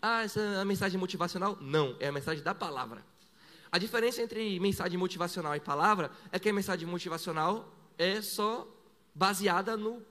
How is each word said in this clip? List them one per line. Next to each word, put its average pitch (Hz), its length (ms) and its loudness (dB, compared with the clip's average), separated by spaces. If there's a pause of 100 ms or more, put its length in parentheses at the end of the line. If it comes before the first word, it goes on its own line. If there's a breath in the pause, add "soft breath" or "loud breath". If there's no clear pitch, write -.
"Ah, 226 220 0
essa 214 160 -2
é 202 220 0
a 196 40 0
mensagem 190 340 0
motivacional?" 185 640 -2
Não, 139 380 2
é 139 80 0
a 143 40 0
mensagem 143 320 -4
da 190 120 -2
palavra. 127 500 -6 (680 loud breath)
A 170 60 0
diferença 233 440 2
entre 214 380 -2
mensagem 185 380 2
motivacional 175 580 -2
e 143 40 -2
palavra 160 500 4 (220 loud breath)
é 180 80 0
que 208 100 2
a 208 40 2
mensagem 190 340 -2
motivacional 170 840 -2 (260)
é 190 240 2
só 220 460 -2 (460)
baseada 190 640 2
no 220 340 -4